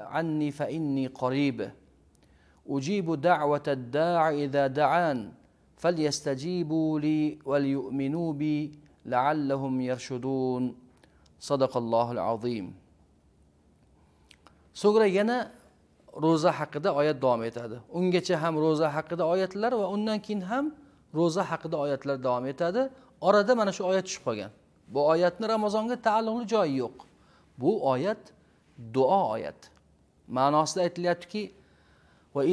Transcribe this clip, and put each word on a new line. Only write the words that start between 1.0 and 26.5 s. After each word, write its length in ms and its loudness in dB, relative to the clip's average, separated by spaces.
qarib. 380 0
Ujibu 460 -2
da'watad 540 2
da'i 520 2
idza 200 2
da'an. 380 2
Falyastajibu 1000 0
li 160 2
wal 220 2
yu'minu 500 -2
bi 140 0
la'allahum 600 0
yarshudun." 720 -2
Sadaqallohul 760 2
azim. 340 -4
So'ngra 240 6
yana 320 2
ro'za 260 4
haqida 300 -4
oyat 220 2
davom 280 2
etadi. 260 -10
Ungacha 440 2
ham 120 0
ro'za 320 2
haqida 360 -4
oyatlar 480 0
va 140 0
undan 240 -2
keyin 220 -6
ham 140 -2
ro'za 320 2
haqida 340 -6
oyatlar 400 -2
davom 220 0
etadi. 360 -2
Orada 340 4
mana 220 0
shu 140 -6
oyat 160 2
tushib 200 -10
qolgan. 240 -4
Bu 60 0
oyatni 420 0
Ramazonga 420 0
taalluqli 360 0